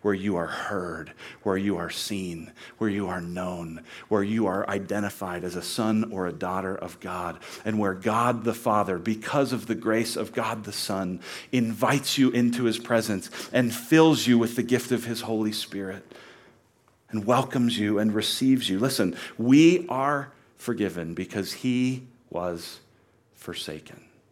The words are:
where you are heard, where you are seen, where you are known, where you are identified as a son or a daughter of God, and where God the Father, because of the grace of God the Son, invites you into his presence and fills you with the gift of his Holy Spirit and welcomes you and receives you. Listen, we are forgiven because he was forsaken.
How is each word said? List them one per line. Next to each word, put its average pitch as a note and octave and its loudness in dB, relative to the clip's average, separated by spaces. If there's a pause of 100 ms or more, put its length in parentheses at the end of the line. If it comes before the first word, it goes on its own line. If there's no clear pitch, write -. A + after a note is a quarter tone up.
where G#2 2
you G2 0
are E2+ 0
heard, E2 -6 (280)
where F#2+ 2
you G2 0
are F2 -6
seen, E2+ -6 (240)
where A2+ 0
you G2 -2
are F2+ -4
known, F2 -6 (280)
where G#2 2
you G#2+ 0
are G2 0
identified G2 -4
as F2+ -6
a F2 -4
son A2 0
or F#2+ -2
a E2+ -4
daughter F#2+ -4
of - -10
God, F2+ -6 (260)
and G#2+ 0
where G2 2
God A2+ 0
the A#2 2
Father, G2+ 0
because A2 0
of G#2 -6
the A#2+ 0
grace A2 0
of - -4
God A2 -4
the G#2 -10
Son, F#2+ -4 (300)
invites B2 2
you C3 6
into A#2+ 2
his A2+ 2
presence A2 0 (240)
and A#2+ 2
fills D#3 6
you B2 8
with A#2 4
the B2+ 0
gift A#2+ 2
of A#2 0
his A#2 -6
Holy A2 -2
Spirit G2 -8 (1040)
and G#2+ -4
welcomes A#2+ 2
you G#2 2
and G#2+ 2
receives C3 2
you. F#2+ 0
Listen, G#2+ 0 (220)
we D#3+ 6
are C#3 -2 (280)
forgiven F2 -2
because F#2 -6
he B2+ 0 (260)
was F2 -6 (540)
forsaken. - -12 (220)